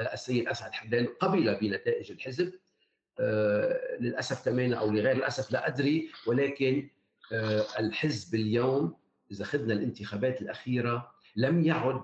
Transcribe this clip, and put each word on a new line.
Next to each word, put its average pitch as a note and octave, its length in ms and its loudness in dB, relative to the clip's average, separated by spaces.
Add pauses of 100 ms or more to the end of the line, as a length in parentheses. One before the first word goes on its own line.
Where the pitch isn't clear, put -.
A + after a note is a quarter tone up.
(140)
السيد B2 340 0
أسعد - 260 -6
حردان A#2+ 340 0 (120)
قبل D#3+ 420 4
بنتائج G2 500 0
الحزب. C3 420 -4 (680)
آه، G#2 800 0
للأسف A#2+ 460 -4
كمان B2 280 2
أو A2 180 0
لغير G#2+ 200 4
الأسف C3 400 -2
لا - 160 0
أدري، C#3+ 420 0 (180)
ولكن، C3+ 640 2 (440)
آه، G#2+ 320 2 (140)
الحزب A2 560 -2
اليوم B2+ 580 2 (380)
إذا G2 120 -8
أخذنا A2+ 300 0
الانتخابات G#2 680 -2
الأخيرة A#2+ 720 -2 (240)
لم D3 300 4
يعد C3 380 2